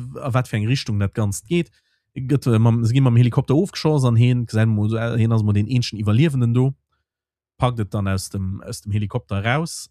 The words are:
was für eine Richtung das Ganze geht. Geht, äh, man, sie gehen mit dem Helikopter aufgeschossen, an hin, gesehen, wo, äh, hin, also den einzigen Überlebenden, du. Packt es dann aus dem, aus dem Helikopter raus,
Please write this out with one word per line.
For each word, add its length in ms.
was 360
für 80
eine 120
Richtung 320
das 120
Ganze 340
geht. 240
Geht, 320
äh, 120
man, 260
sie 100
gehen 100
mit 80
dem 40
Helikopter 380
aufgeschossen, 540
an 80
hin, 300
gesehen, 300
wo, 100
äh, 220
hin, 140
also 200
den 180
einzigen 300
Überlebenden, 540
du. 200
Packt 200
es 120
dann 180
aus 220
dem, 320
aus 180
dem 120
Helikopter 520
raus, 460